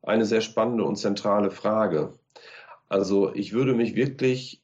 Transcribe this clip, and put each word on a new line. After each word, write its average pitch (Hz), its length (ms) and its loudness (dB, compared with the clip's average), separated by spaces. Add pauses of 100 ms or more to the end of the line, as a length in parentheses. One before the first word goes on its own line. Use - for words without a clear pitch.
eine 113 200 2
sehr 110 160 2
spannende 113 420 0
und 92 140 -2
zentrale 101 540 0
Frage. 104 600 0 (760)
Also 98 460 2
ich 98 200 -6
würde 131 200 2
mich 117 220 0
wirklich 127 680 -2